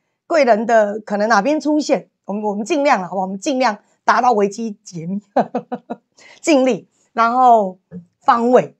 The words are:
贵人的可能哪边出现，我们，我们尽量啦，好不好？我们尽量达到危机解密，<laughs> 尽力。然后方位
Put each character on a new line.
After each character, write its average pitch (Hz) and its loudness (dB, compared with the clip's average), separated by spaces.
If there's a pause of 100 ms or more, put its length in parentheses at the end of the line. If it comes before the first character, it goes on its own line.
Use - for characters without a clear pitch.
(280)
贵 311 2
人 220 2
的 214 2
可 208 -6
能 208 0
哪 220 4
边 294 0
出 302 0
现， 240 -2 (160)
我 196 -8
们， 214 -6
我 208 -4
们 208 -6
尽 285 -2
量 262 2
啦， 175 -8
好 170 -10
不 196 -4
好？ - -4
我 190 -4
们 196 -10
尽 269 -4
量 233 -2 (240)
达 220 0
到 247 2
危 202 2
机 208 -10
解 165 -12
密， 196 -6 (580)
<laughs> - -20
尽 277 2
力。 226 -2 (260)
然 233 0
后 226 2 (400)
方 240 0
位 180 2